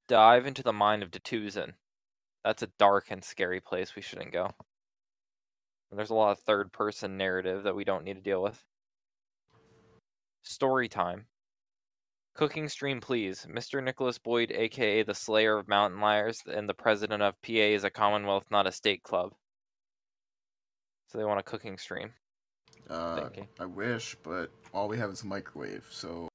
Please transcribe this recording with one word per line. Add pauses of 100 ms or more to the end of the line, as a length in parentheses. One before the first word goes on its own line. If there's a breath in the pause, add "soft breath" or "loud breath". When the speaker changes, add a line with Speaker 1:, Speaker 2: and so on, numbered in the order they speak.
Speaker 1:
dive
into
the
mind
of
Datuzin. (720)
That's
a (120)
dark
and
scary
place
we
shouldn't
go. (1500)
And
there's
a
lot
of
third-person
narrative
that
we
don't
need
to
deal
with. (1800)
Story
time. (1080)
Cooking
stream,
please.
Mister
Nicholas
Boyd,
A
K
A
the
Slayer
of
Mountain
Liars,
and
the
president
of
P
A
is
a
commonwealth,
not
a
state
club. (1800)
So
they
want
a
cooking
stream. (760)
Speaker 2:
Uh,
Speaker 1:
Thank
you. (120)
Speaker 2:
I
wish,
but (240)
all
we
have
is
a
microwave,
so